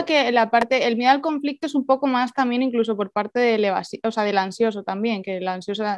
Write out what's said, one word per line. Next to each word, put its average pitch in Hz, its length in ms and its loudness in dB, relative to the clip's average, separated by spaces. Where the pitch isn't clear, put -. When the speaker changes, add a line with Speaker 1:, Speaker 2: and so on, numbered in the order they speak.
Speaker 1:
conflicto. 302 220 2
Speaker 2:
que 240 60 0
la 226 180 4
parte, 233 360 2
el 233 100 2
miedo 247 140 4
al 277 100 4
conflicto 294 460 -4
es 285 80 -6
un 269 100 0
poco 269 220 2
más 247 260 0
también 247 300 0
incluso 226 340 0
por 196 160 -4
parte 214 260 -4
del 233 280 2
evasi-, 185 360 -4
o 226 80 -2
sea, 220 140 -2
del 208 140 2
ansioso 202 440 0
también, 202 400 -2
que 190 140 -6
el 185 100 -6
ansioso 190 380 -4